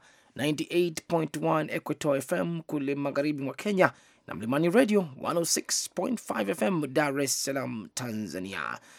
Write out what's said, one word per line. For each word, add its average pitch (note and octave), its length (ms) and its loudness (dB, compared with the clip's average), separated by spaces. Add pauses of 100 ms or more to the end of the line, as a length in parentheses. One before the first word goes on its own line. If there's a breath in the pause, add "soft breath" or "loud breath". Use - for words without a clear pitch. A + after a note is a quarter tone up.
(360 soft breath)
ninety-eight D#3+ 720 0
point D#3+ 340 0
one D#3 300 2
Equator C3+ 440 0
F C3+ 160 -2
M E3+ 340 0
kule C#3+ 280 -2
magharibi C#3+ 480 -2
mwa C3+ 120 -4
Kenya F#3+ 380 4 (340 soft breath)
na - 80 -8
Mlimani D3 360 2
Radio G3+ 380 4 (140)
one E3 180 0
oh E3+ 40 0
six - 500 -2
point G#3+ 260 -2
five - 280 -2
F F#3 140 0
M F3+ 300 2
Dar C#3 280 2
es - 240 0
Salaam, B2+ 500 -4
Tanzania. F#2 840 -6 (200 loud breath)